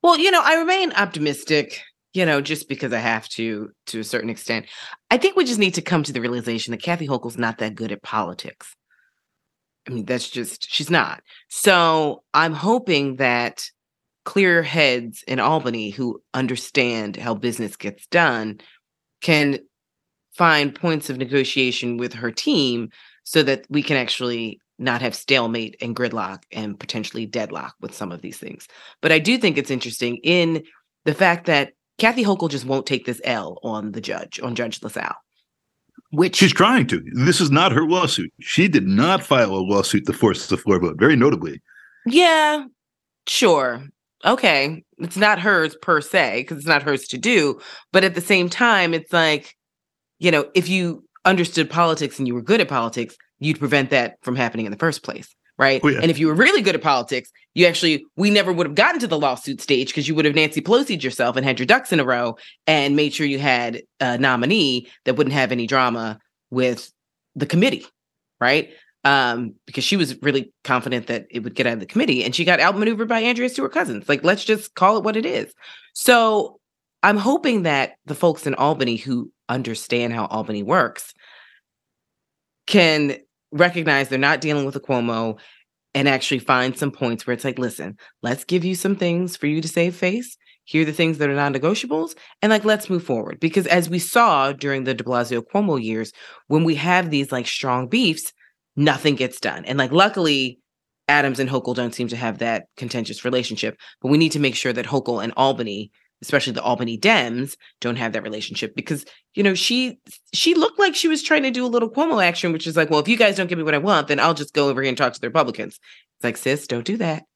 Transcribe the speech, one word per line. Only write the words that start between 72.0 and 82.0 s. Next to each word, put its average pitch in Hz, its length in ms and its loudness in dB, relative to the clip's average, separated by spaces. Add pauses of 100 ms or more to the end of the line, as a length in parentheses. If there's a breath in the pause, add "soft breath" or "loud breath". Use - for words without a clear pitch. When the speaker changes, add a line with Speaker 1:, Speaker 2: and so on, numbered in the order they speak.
Speaker 1:
and 117 140 -4
she 175 80 -2
got 175 160 4
outmaneuvered 208 480 0
by 226 120 0
Andrea 240 280 -2
Stewart 247 240 -6
Cousins. 220 360 -4
Like, 143 140 0
let's 190 220 2
just 214 320 -2
call 202 200 4
it 208 60 -2
what 214 140 -2
it 226 100 -4
is. - 260 -4 (420 loud breath)
So 226 640 2 (420)
I'm 208 140 6
hoping 226 480 2
that 143 300 0 (120)
the 147 80 -8
folks 165 320 0
in 139 80 -2
Albany 135 420 0
who 120 360 -6 (160)
understand 120 680 -4
how 110 120 -4
Albany 107 360 -6
works 127 500 -2 (1500 soft breath)